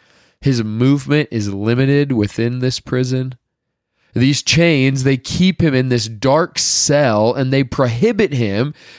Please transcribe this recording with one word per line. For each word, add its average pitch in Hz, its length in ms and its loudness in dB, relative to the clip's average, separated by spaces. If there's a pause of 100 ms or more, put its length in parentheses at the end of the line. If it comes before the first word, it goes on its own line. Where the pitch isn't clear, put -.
(400)
His 120 240 0
movement 135 640 0
is 101 240 -4
limited 135 560 0
within 117 480 -2
this 127 220 -4
prison. 127 560 -4 (760)
These 131 300 2
chains, 135 640 2
they 135 120 2
keep 180 460 0
him 156 100 2
in 131 160 0
this 113 200 0
dark 135 500 0
cell, 120 720 2
and 131 200 -2
they 135 100 2
prohibit 147 680 0
him 120 420 -2 (240)